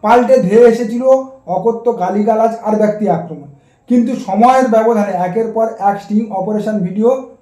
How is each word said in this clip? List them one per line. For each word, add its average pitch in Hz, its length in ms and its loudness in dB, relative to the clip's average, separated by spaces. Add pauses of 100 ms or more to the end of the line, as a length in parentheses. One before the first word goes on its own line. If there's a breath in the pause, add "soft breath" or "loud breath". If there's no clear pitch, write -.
পাল্টে 240 360 2
ধেয়ে 214 260 4
এসেছিল 240 400 2 (440)
অকথ্য 226 520 -2
গালিগালাজ 214 520 0 (120)
আর 214 120 -2
ব্যক্তি 208 340 0
আক্রমণ। 160 380 -6 (400 soft breath)
কিন্তু 240 280 0
সময়ের 240 520 2
ব্যবধানে 220 440 0
একের 180 420 -2
পর 220 140 -2 (120)
এক 196 220 -2
স্টিং 214 300 -2
অপারেশন 214 480 -4
ভিডিও 220 480 -2 (140)